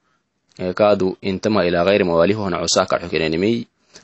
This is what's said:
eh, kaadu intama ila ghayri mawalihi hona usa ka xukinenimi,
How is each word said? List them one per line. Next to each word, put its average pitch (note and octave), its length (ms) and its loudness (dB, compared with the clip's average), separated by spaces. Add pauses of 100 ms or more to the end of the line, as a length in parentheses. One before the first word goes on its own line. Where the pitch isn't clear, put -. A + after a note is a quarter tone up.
(580)
eh, F2+ 160 -6
kaadu F#2+ 480 2
intama G2 440 -2
ila F2 200 0
ghayri G2+ 180 4
mawalihi F2 380 2
hona F2 240 -4
usa F#2 240 0
ka - 80 0
xukinenimi, F2 680 -2 (360)